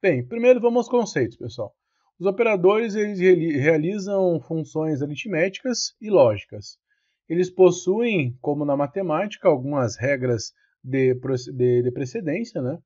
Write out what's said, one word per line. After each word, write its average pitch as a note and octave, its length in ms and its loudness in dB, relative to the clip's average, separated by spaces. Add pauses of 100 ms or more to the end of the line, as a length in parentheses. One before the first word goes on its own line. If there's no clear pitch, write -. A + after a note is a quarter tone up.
Bem, C3+ 240 0
primeiro A#3+ 340 4
vamos A#3 180 2
aos A#3+ 100 -2
conceitos, G3+ 480 -2
pessoal. A2+ 360 -12 (460)
Os E3+ 80 -4
operadores, G#3 720 2
eles G#3 240 -4
reali-, E3+ 360 4
realizam F3 840 0
funções D#3 600 -4
aritméticas F#3 1000 -4
e G#3+ 100 -8
lógicas. A2+ 680 2 (520)
Eles F3+ 200 0
possuem, F3+ 920 2
como D3 240 -4
na C#3+ 120 0
matemática, F3 720 -2
algumas C3+ 480 0
regras B2+ 560 -2 (300)
de C3 320 0
proce-, B2+ 380 -6
de, B2 320 2
de B2+ 80 -2
precedência, E3 680 -6
né? C3+ 260 -6